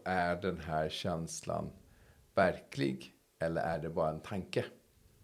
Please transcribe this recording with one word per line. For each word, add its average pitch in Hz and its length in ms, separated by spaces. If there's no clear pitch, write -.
är 87 320
den 87 240
här 78 280
känslan 82 840
verklig - 800
eller 82 240
är 82 160
det 80 120
bara 80 200
en 78 100
tanke? 101 440